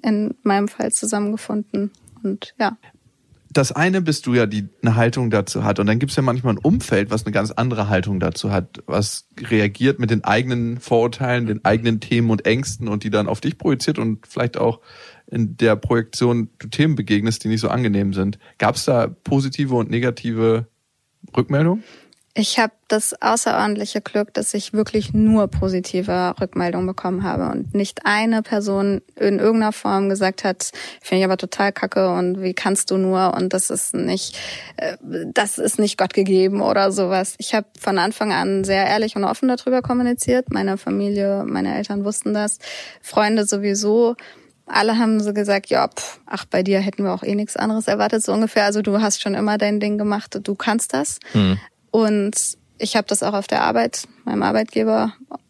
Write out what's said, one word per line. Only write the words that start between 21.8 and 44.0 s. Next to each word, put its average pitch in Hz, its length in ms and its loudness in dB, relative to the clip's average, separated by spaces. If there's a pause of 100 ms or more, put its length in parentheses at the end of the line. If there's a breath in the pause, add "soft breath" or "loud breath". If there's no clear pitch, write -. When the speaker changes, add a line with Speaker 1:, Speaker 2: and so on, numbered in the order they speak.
Speaker 1:
Ich - 260 0
hab 220 100 2 (160)
das - 340 0
außerordentliche 214 800 0
Glück, - 340 -4
dass - 200 -4
ich 208 180 -6
wirklich 214 400 -2
nur 214 360 4
positive 180 920 0
Rückmeldungen 180 460 -2
bekommen 185 380 -4
habe 180 260 -2
und - 240 -6
nicht 202 320 -2
eine 220 360 2
Person 202 600 0 (160)
in 202 220 2
irgendeiner 220 320 2
Form 196 360 0
gesagt 190 360 0
hat, 185 260 -2 (320 loud breath)
"Finde 185 180 0
ich 190 40 4
aber 185 120 2
total 196 360 -2
kacke 196 420 0
und 180 260 0
wie 185 140 -2
kannst - 380 0
du 190 60 2
nur 185 360 2
und 185 180 -2
das 185 180 -2
ist - 240 -4
nicht, - 440 -4 (380 loud breath)
äh, 160 200 -6 (380)
das 208 240 0
ist - 220 0
nicht 208 180 0
Gott 190 160 0
gegeben" 190 480 4
oder 196 300 2
sowas. 190 460 0
Ich - 140 -6
hab 214 140 0 (120)
von 196 200 0
Anfang 208 340 0
an 190 300 0
sehr 190 240 2
ehrlich 220 300 0
und 202 80 -2
offen 233 240 0
darüber 254 340 0
kommuniziert. 247 720 0
Meine 196 260 -2
Familie, 202 680 0
meine - 300 -2
Eltern 202 280 -4
wussten 208 280 -2
das, 208 260 -2 (440 loud breath)
Freunde 214 420 2
sowieso. 208 720 2 (520 loud breath)